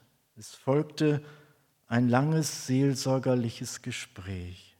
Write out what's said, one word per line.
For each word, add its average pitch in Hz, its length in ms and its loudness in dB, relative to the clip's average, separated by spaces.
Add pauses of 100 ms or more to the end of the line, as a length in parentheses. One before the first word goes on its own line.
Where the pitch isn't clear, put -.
(360)
es - 200 -18
folgte 147 680 0 (640)
ein 120 220 2
langes 147 560 2
seelsorgerliches 131 1160 0
Gespräch. 92 1000 -10